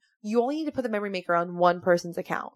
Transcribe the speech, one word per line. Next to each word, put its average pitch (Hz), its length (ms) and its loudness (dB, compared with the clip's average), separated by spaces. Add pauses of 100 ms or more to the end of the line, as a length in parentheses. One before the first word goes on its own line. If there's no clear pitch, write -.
(220)
you 214 200 0
only 277 160 0
need 320 80 -4
to 294 60 -6
put 262 120 -4
the 240 60 -4
Memory 208 200 -2
Maker 185 260 -2
on 175 220 -2
one 175 240 4
person's 175 360 0
account. - 380 -6